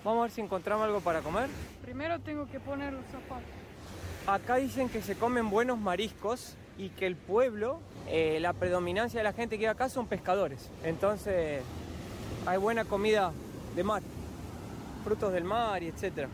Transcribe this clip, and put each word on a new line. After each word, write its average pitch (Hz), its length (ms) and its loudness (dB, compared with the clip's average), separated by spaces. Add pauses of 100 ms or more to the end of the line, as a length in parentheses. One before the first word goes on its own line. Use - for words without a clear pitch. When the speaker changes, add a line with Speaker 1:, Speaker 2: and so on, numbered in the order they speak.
Speaker 1:
Vamos 226 160 4
a 233 40 6
ver 226 80 0
si 226 100 -6
encontramos 202 440 0
algo 208 160 2
para 160 200 2
comer. 190 280 0 (340)
Speaker 2:
Primero 302 360 -4
tengo 294 280 -4
que 269 120 -8
poner 277 340 -4
los 254 120 -8
zapatos. 254 400 -10 (800)
Speaker 1:
Acá 196 300 2
dicen 254 340 2
que 220 120 -2
se 190 140 -2
comen 233 340 2
buenos 240 280 4
mariscos 208 800 -2 (240)
y 190 100 -6
que - 180 -2
el 180 80 0
pueblo, 226 640 2 (280)
eh, 160 340 4
la 175 120 4
predominancia 180 680 2
de 214 40 2
la 208 100 2
gente 226 220 -2
que 208 60 -2
vive 220 100 4
acá 247 180 2
son 247 180 -2
pescadores. 180 640 0 (140)
Entonces, 165 800 2 (840)
hay 180 120 4
buena 220 280 4
comida 202 460 4 (440)
de 175 80 2
mar, 208 180 2 (1040)
frutos 208 300 2
del 175 100 2
mar 208 400 2
y 170 40 -4
etcétera. 156 460 -4